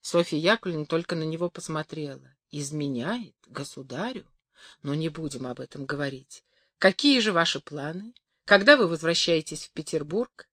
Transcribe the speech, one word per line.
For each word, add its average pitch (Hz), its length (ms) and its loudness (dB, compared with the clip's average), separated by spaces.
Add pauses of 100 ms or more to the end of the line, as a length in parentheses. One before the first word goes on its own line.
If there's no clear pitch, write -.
Софья 170 340 0
Яковлевна 170 480 0
только 170 320 -4
на 160 80 -4
него 165 240 -4
посмотрела. 151 880 -10 (140)
Изменяет 147 840 -6 (120)
государю? 139 800 -10 (560)
Но 143 120 -4
не 160 140 -2
будем 151 380 -8
об 123 120 -8
этом 135 280 -12
говорить. 139 580 -8 (340)
Какие 262 420 6
же 208 120 0
ваши 165 280 0
планы? 165 540 -10 (300)
Когда 202 320 8
вы 226 100 4
возвращаетесь 165 800 0
в - 60 -20
Петербург? 156 840 -6